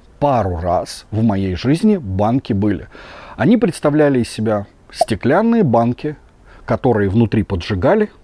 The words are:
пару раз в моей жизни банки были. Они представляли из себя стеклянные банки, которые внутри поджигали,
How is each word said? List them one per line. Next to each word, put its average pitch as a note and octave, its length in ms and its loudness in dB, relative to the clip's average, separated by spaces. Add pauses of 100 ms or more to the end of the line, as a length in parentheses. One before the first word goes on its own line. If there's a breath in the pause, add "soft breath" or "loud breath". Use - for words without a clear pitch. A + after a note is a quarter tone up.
(180)
пару A2+ 380 0
раз E2+ 560 -4
в G#2+ 100 -2
моей G2 320 0
жизни E3+ 440 0
банки G#2+ 540 -2
были. G2 360 -2 (480 loud breath)
Они D#3+ 200 2
представляли D3+ 640 2
из A#2 100 -2
себя G#2+ 380 -2 (240)
стеклянные G#3+ 720 0
банки, A#2+ 540 0 (480 soft breath)
которые G#2+ 440 0
внутри G#2+ 360 2
поджигали, A2 680 -2 (140)